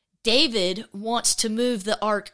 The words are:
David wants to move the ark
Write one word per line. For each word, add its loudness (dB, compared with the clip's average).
David 2
wants -2
to -2
move 0
the -2
ark -2